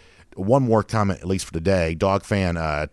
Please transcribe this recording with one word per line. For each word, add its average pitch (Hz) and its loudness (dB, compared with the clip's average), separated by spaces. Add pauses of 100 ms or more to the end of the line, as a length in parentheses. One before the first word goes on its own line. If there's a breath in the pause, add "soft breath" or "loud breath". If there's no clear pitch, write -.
(340 soft breath)
One 120 2
more 110 4
comment, 101 0
at 82 -12
least 95 -2
for - -18
today. 85 0
Dog 98 0
fan, 92 0
uh, 76 -2